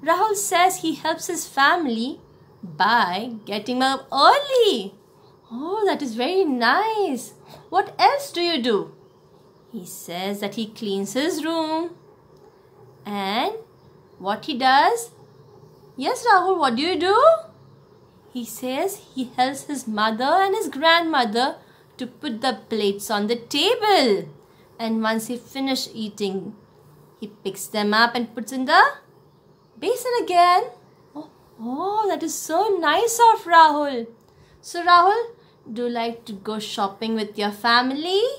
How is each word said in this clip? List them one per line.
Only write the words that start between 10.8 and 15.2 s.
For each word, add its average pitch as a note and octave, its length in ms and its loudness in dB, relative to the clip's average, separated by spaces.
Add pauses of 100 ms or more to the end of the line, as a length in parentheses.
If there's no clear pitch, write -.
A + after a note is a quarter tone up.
his D4+ 300 -2
room. D#4+ 520 -4 (1080)
And G#3 480 -2 (640)
what G3+ 280 -6
he C#4+ 120 -6
does? C#4+ 540 2 (840)